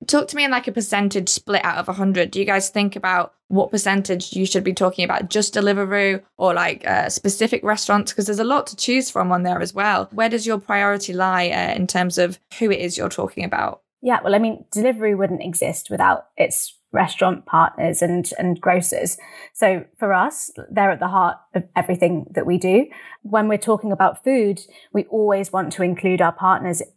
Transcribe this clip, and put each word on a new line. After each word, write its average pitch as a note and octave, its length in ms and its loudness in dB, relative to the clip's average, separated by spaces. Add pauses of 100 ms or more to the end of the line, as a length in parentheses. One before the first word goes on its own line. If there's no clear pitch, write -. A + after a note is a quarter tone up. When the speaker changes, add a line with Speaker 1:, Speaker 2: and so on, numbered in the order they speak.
Speaker 1:
talk C#4+ 220 2
to D4 80 -10
me C#4+ 80 0
in, C4+ 60 0
like, B3 160 0
a G#3+ 60 -2
percentage G3+ 560 0
split - 360 -2
out F3 120 0
of - 140 -4
a - 20 -6
hundred. F#3+ 380 2
Do G3 100 -2
you G3 60 0
guys G3 240 0
think G3+ 260 -2
about F#3 380 -2 (140)
what F#3+ 240 2
percentage G3 600 0
you F#3+ 140 0
should F#3+ 160 0
be F#3+ 100 0
talking F#3 320 0
about F3+ 240 -2
just G#3 260 0
Deliveroo G3 680 0 (160)
or, F#3 160 2
like, E3+ 320 -2
uh, - 220 0
specific - 560 -2
restaurants? G#3 480 0
'Cause G3+ 140 -2
there's G#3 120 -2
a A3+ 60 0
lot C#4 240 0
to - 80 -14
choose B3+ 340 0
from F#3 220 0
on F3+ 100 2
there F3+ 180 -2
as F3 140 -6
well. G3 380 0
Where A3+ 160 0
does A3+ 180 -2
your A3 120 0
priority G3+ 540 -2
lie, F3+ 360 0
uh, - 260 -2
in F3+ 120 0
terms F3+ 300 0
of F3+ 220 2 (200)
who A3 120 2
it F#3 80 2
is F3 180 -6
you're - 120 -4
talking - 360 -6
about? - 380 -4 (200)
Speaker 2:
Yeah, B3 200 0
well, G3+ 120 2
I G#3 40 4
mean, A3+ 260 -2 (100)
Deliveroo G#3+ 440 0
wouldn't F#3 240 -2
exist - 480 -2
without - 460 0
its - 400 0 (160)
restaurant F#3 540 0
partners E3+ 560 2
and, F3 360 0
and F3+ 220 0
grocers. F3+ 560 0 (360)
So F#3+ 320 2 (140)
for G3+ 140 0
us, F#3+ 380 0 (200)
they're G3 200 2
at D3+ 80 -2
the F3+ 80 -2
heart F#3 300 2 (180)
of F3 100 -2 (120)
everything F3 560 0
that - 140 -2
we F3 120 2
do. G3 280 4 (360)
When G#3+ 240 2
we're G#3+ 120 2
talking G#3+ 340 0
about - 320 2
food, A3+ 360 2 (320)
we G3+ 120 0
always G#3 480 0
want F3+ 220 -2
to F#3 100 -2
include F#3 360 0
our E3+ 120 4
partners F#3 500 0 (140)